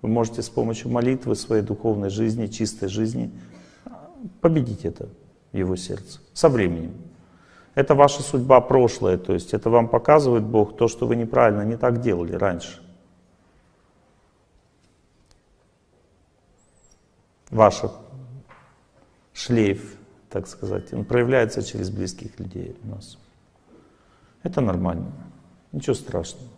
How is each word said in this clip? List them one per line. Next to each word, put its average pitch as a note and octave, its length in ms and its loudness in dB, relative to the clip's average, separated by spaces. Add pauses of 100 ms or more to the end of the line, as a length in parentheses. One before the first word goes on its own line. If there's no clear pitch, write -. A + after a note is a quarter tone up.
Вы A#2 60 -4
можете A#2 340 0
с - 80 -8
помощью A#2 420 -4
молитвы, A#2+ 440 0
своей A2 260 0
духовной G2+ 480 -2
жизни, A2 380 -2
чистой G#2 400 -6
жизни A2+ 440 -4 (1080)
победить C#3+ 460 0
это - 240 -8 (420)
в - 60 -6
его F#2 180 -2
сердце - 460 -12 (120)
со - 140 2
временем. F2+ 460 0 (840)
Это C#3 200 4
ваша C#3+ 280 6
судьба, B2+ 380 6
прошлое, A#2 560 4
то F2+ 160 -4
есть E2+ 200 -4
это A2 160 -2
вам A2+ 200 4
показывает B2 540 4
Бог G#2+ 340 2
то, A#2 100 4
что - 180 -2
вы A#2 120 0
неправильно, A#2 460 2
не A2+ 120 -2
так A#2+ 240 0
делали F2+ 320 -2
раньше. F2+ 500 -4 (4000)
Ваш G#2+ 300 6 (1500)
шлейф, G#2+ 640 0 (320)
так F#2+ 180 -8
сказать, G2 460 -8
он G2+ 100 -4
проявляется A#2+ 580 2
через G#2 280 -6
близких G2 500 -10
людей - 440 -12
у G#2+ 40 -14
нас. G2+ 300 -16 (1300)
Это F3+ 180 -2
нормально, F2+ 500 -2 (640)
ничего C#3+ 200 -2
страшного. - 540 -8 (100)